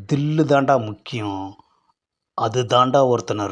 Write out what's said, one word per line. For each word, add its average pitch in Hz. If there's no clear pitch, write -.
தில்லு 151
தாண்டா 139
முக்கியம். 104
அது 117
தாண்டா 127
ஒருத்தனை 113